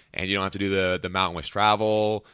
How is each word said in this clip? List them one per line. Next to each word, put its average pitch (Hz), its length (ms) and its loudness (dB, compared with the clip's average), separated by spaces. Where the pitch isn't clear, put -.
And 92 140 -6
you 98 80 0
don't 95 80 0
have 95 100 -2
to 98 60 -6
do 98 100 0
the, 92 320 0
the 92 80 -6
Mountain 90 260 0
West 80 160 -8
travel. 107 840 2